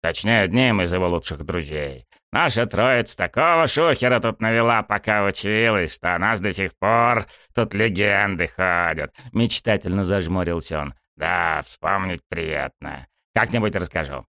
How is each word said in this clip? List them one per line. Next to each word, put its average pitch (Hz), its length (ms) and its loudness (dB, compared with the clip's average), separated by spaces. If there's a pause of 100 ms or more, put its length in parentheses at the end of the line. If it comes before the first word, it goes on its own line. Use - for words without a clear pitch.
"Точнее, 104 400 0
одним 104 400 2
из 87 100 -2
его 90 160 0
лучших 78 360 -4
друзей. 73 640 -6 (260)
Наша 120 340 2
троица 120 500 0
такого 165 500 2
шухера 127 540 2
тут 113 200 -4
навела, 113 420 2
пока 104 420 0
училась, 104 680 0
что 87 200 -2
о 87 40 -2
нас 104 220 0
до 98 120 -4
сих 92 260 -4
пор 117 480 2 (280)
тут 110 180 0
легенды 98 720 2
ходят", 85 680 -2 (180)
мечтательно 101 720 0
зажмурился 85 760 -2
он. 71 140 -8 (220)
"Да, 82 500 0
вспомнить 92 600 -4
приятно. 73 800 -6 (280)
Как-нибудь 110 400 0
расскажу. 78 520 -6 (100)